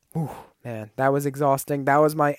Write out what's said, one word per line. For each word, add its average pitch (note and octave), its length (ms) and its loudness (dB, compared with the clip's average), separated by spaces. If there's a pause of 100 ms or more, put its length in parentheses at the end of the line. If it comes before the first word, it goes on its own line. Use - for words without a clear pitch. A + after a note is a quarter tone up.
(120)
Whew, D#3+ 180 -4 (340)
man, A2 320 -10
that C3+ 160 2
was C#3+ 120 0
exhausting. C#3 600 -2
That C#3 140 4
was D3+ 180 4
my D3 220 0